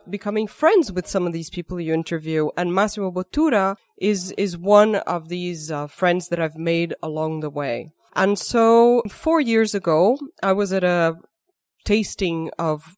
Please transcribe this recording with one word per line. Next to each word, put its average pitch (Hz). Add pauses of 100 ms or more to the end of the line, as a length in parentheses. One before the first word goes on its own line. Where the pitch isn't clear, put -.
becoming 208
friends 320
with 180
some 180
of 175
these 165
people 175
you 160
interview. 160
And 175
Massimo 196
Bottura 196 (260)
is, 185
is 185
one 208
of 170
these, 170
uh, 147
friends 180
that 170
I've 160
made 165
along 156
the 151
way. 143 (260)
And 196
so 233
four 320
years 226
ago, 185 (220)
I 196
was 196
at 190
a 170 (680)
tasting 180
of 156